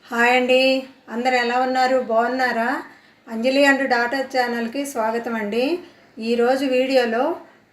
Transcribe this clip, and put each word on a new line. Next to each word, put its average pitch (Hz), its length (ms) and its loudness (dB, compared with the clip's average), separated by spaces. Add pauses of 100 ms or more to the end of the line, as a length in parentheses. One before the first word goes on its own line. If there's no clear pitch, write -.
(120)
హాయ్ 240 240 4
అండి, 262 520 2 (200)
అందరు 240 260 -2
ఎలా 247 260 0
ఉన్నారు? 254 400 2
బాగున్నారా? 233 840 0 (460)
అంజలి 262 360 0
and 269 160 4
daughter 254 420 -2 (140)
ఛానల్కి 240 500 -2
స్వాగతం 233 480 -4
అండి. 233 460 -2 (380)
ఈరోజు 240 460 0
వీడియోలో 254 720 0 (360)